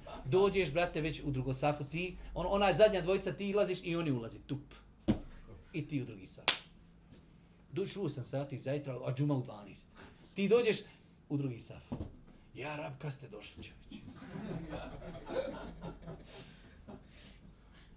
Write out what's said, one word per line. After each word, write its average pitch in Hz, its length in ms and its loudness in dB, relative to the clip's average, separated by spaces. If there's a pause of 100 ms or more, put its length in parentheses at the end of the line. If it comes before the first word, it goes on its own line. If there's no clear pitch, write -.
(240)
Dođeš, 185 480 6
brate, 170 280 2
već - 240 0
u 151 60 0
drugom 127 240 0
safu, 147 300 2
ti, 175 320 -4 (180)
on, 170 140 0
ona 196 240 6
zadnja 196 280 10
dvojica, 190 320 2
ti 196 160 -2
ilaziš 190 340 4
i 170 140 0
oni 165 140 2
ulazi, 113 360 -2
tup. - 280 -6 (960)
I 160 140 -4
ti 139 160 0
u - 20 -8
drugi 101 220 -12
saf. - 180 -10 (1300)
Dođeš 190 240 -4
u 202 80 -2
osam 131 200 -2
sati 139 340 -4
zajtra, 139 360 -2 (100)
a 131 100 -2
džuma 143 200 4
u 127 80 2
dvanaest. 104 480 -12 (440)
Ti 196 140 4
dođeš 214 280 8 (520)
u 147 80 0
drugi 127 240 -2
saf. - 220 -8 (720)
Ja, 147 220 -6
Rab, 151 220 -6
kad 147 140 -6
ste - 160 -8
došli, 107 360 -12
čovječe? - 400 -14 (4000)